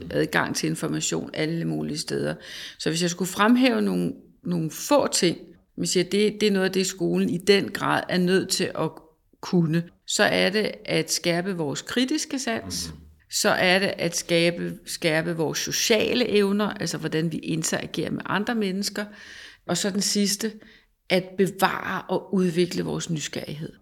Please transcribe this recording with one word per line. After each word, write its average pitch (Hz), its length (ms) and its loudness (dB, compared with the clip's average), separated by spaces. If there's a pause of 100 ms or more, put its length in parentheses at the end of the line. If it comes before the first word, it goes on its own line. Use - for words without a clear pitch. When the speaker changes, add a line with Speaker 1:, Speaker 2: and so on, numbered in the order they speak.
(100)
Speaker 1:
adgang 156 460 2
til 160 120 0
information 156 680 -2
alle 165 300 -2
mulige 156 340 -4
steder. 147 360 -4 (440)
Så - 120 -4
hvis 165 120 0
jeg 175 80 0
skulle 175 200 -4
fremhæve 226 520 4
nogle, 180 300 0 (320)
nogle 165 260 -2
få - 420 2
ting, - 240 2 (400)
man 175 100 -2
siger, 175 180 2
det, 202 360 2
det 214 60 4
er 208 40 6
noget 190 160 4
af 185 60 0
det, 190 140 0
skolen 175 440 0
i 180 80 0
den 196 320 4
grad 143 380 0
er 180 100 2
nødt 180 300 4
til - 300 0
at 156 120 0 (500)
kunne, 170 420 2 (240)
så - 160 0
er 185 280 4
det 208 200 0 (140)
at 165 280 -2
skærpe 175 440 0
vores 147 260 -4
kritiske 262 560 -2
sans, 226 520 -6
Speaker 2:
Mhm. - 100 -16 (320)
Speaker 1:
så - 160 2
er 180 300 4
det 190 200 0
at 170 180 -2
skærpe, 170 560 2 (140)
skærpe 160 500 0
vores 147 220 -2
sociale 220 680 2
evner, 202 420 2
altså - 280 -4
hvordan 160 340 -2
vi 156 60 -6
interagerer - 720 -2
med - 160 -2
andre 208 280 -2
mennesker, 202 500 -2 (640)
og 175 100 0
så 202 140 0
den 196 100 0
sidste, 202 520 0 (580)
at 185 140 2 (140)
bevare 185 720 0
og - 260 -2
udvikle 180 480 2
vores 160 280 -4
nysgerrighed. 147 720 -6